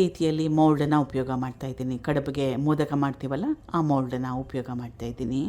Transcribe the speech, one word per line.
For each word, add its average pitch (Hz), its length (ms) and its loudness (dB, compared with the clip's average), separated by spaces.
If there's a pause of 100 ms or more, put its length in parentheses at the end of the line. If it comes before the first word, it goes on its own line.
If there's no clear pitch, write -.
ರೀತಿಯಲ್ಲಿ 160 440 2 (120)
ಮೌಲ್ಡನ್ನ 151 480 6
ಉಪಯೋಗ 131 240 -2 (140)
ಮಾಡ್ತಾಯಿದ್ದೀನಿ. 127 540 -6 (100)
ಕಡುಬಿಗೆ 139 380 0 (200)
ಮೋದಕ 151 260 2 (120)
ಮಾಡ್ತೀವಲ್ಲ, 139 440 -4 (300)
ಆ - 20 2 (100)
ಮೌಲ್ಡನ್ನ 127 400 0 (140)
ಉಪಯೋಗ 123 240 -6 (140)
ಮಾಡ್ತಾಯಿದ್ದೀನಿ. 120 680 -4